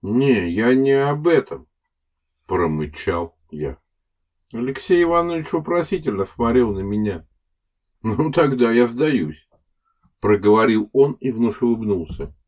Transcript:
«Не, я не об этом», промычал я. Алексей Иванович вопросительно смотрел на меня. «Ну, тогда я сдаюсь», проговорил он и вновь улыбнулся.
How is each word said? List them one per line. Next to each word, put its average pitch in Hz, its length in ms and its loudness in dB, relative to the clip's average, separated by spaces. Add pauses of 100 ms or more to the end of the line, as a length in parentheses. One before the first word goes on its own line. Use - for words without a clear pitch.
«Не, 110 480 2
я 113 240 2
не 135 180 2
об 143 360 0
этом», 143 380 0 (760)
промычал 82 920 -4 (120)
я. 76 280 -8 (760)
Алексей 135 500 0
Иванович 170 500 0
вопросительно 160 760 -4
смотрел 117 460 0
на 95 80 -6
меня. 101 460 -4 (760)
«Ну, 131 280 -2
тогда 127 400 2
я 120 160 4
сдаюсь», 120 600 -2 (720)
проговорил 107 720 2
он 139 200 4
и - 180 -6
вновь 113 320 -2
улыбнулся. 104 720 -4 (140)